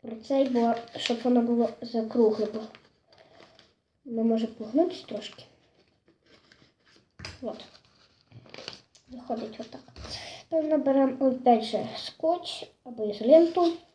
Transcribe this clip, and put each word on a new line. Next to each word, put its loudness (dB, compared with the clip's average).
Про -12
цей, 0
бо 2
щоб -4
воно 2
було 0
закругле, 0
бо -8
воно -4
може 2
погнутися -2
трошки. -12
От. -10
Виходить -10
отак. -14
Тепер 0
наберемо 2
опять 4
же -4
скотч -4
або -8
ізоленту. 6